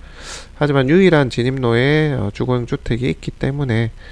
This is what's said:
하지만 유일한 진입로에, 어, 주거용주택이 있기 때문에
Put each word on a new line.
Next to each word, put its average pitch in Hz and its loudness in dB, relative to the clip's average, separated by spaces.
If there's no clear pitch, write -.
하지만 139 2
유일한 165 6
진입로에, 131 0
어, 104 -2
주거용주택이 123 -2
있기 - -8
때문에 127 -2